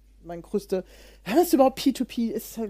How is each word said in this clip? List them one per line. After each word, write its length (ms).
mein 160
größte, 420
wenn 120
das 180
überhaupt 220
P 180
two 100
P 260
ist, 300